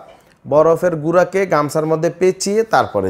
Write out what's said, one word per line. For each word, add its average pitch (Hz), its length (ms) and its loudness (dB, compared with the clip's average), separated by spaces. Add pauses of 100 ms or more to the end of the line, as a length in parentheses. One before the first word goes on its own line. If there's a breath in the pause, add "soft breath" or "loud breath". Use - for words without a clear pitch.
(480 soft breath)
বরফের 160 480 2
গুঁড়াকে 175 500 0
গামছার 156 400 -2
মধ্যে 160 240 0 (100)
পেঁচিয়ে 185 420 0
তারপরে 104 480 0